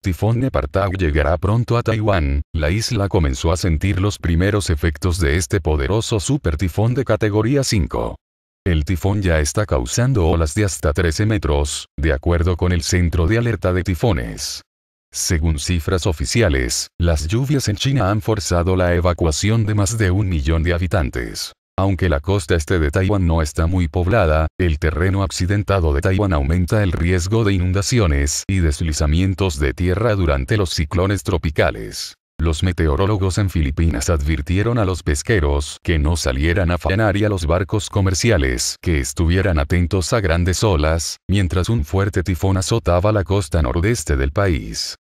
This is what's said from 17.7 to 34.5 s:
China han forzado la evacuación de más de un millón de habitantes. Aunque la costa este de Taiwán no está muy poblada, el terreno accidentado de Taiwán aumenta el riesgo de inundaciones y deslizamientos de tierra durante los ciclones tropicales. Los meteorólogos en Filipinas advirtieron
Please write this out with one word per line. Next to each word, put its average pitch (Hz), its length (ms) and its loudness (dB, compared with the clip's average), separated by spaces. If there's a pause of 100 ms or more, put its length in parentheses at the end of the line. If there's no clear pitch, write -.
China 131 340 0
han 107 100 0
forzado 92 560 0
la 90 180 2
evacuación 90 680 0
de 104 100 -2
más 104 220 0
de 101 140 2
un 98 180 0
millón 80 360 0
de 85 100 2
habitantes. 64 800 -4 (220)
Aunque 95 320 0
la 73 120 0
costa 98 340 0
este 87 240 0
de 73 140 0
Taiwán 95 340 2
no 82 160 2
está 82 240 0
muy 87 220 0
poblada, 87 580 2 (140)
el 82 180 2
terreno 92 460 0
accidentado 95 680 0
de 69 100 0
Taiwán 95 300 2
aumenta 85 520 2
el 87 80 0
riesgo 90 500 0
de 101 100 2
inundaciones 90 960 0
y 98 140 0
deslizamientos 82 1000 0
de 69 160 0
tierra 98 400 0
durante 76 420 0
los 98 140 0
ciclones 92 540 -2
tropicales. 78 920 -2 (240)
Los 80 240 0
meteorólogos 92 760 0
en 101 120 0
Filipinas 82 580 0
advirtieron 85 680 0